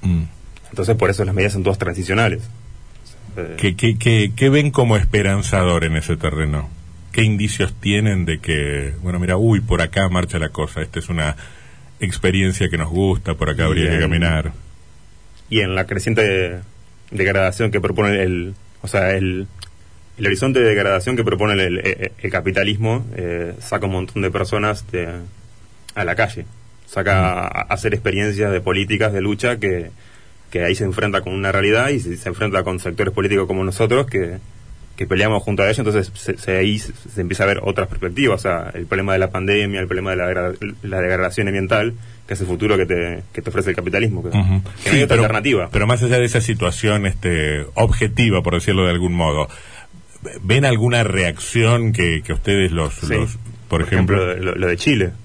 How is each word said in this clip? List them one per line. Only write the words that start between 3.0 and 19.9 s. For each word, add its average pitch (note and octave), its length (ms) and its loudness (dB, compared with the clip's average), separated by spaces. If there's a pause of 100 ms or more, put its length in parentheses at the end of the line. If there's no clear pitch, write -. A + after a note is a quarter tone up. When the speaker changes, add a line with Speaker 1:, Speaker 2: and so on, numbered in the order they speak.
Speaker 2:
Eh, E2 200 -8
Speaker 1:
¿Qué, F#2+ 180 -2
qué, A2+ 220 2
qué, A2+ 380 2
qué C3+ 140 4
ven D3 200 4
como B2 280 4
esperanzador F#2+ 880 2
en D#2+ 100 0
ese D#2 220 -2
terreno? D2+ 520 -2 (440)
¿Qué A#2 100 2
indicios G#2+ 500 0
tienen G2+ 520 0
de D#2+ 140 -2
que, C#2+ 600 -2
bueno, F2+ 160 -2
mira, F2+ 200 0
uy, G#2+ 240 4
por F2 200 0
acá F#2 280 2
marcha F2 300 0
la D#2 100 -2
cosa, D#2 320 -4
esta - 180 -6
es - 100 -10
una D#2 280 -2 (640)
experiencia F#2+ 680 0
que D#2+ 80 -2
nos D#2+ 120 -2
gusta, F#2 460 0
por D2+ 140 -2
acá D#2 160 0
habría D#2+ 200 2
Speaker 2:
Y - 40 0
Speaker 1:
que E2 60 2
Speaker 2:
en, D#2+ 60 2
Speaker 1:
caminar? D#2+ 500 0 (1000)
Speaker 2:
y A2 120 2
en F#2+ 140 0
la F#2+ 100 0
creciente F#2+ 760 0 (520)
degradación G2 600 2
que G2+ 80 2
propone G2 440 2
el, F#2 320 -2 (260)
o - 60 -10
sea, F#2+ 240 2
el, F#2+ 360 -2 (680)